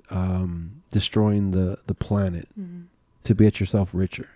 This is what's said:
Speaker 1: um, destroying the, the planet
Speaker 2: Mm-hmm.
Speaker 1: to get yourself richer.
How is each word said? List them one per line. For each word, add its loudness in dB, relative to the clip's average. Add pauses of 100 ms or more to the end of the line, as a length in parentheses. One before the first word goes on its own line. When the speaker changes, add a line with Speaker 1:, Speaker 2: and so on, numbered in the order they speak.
Speaker 1:
um, -4
destroying 2
the, 0
the -2
planet -2 (100)
Speaker 2:
Mm-hmm. -12 (440)
Speaker 1:
to 4
get 4
yourself -2
richer. -4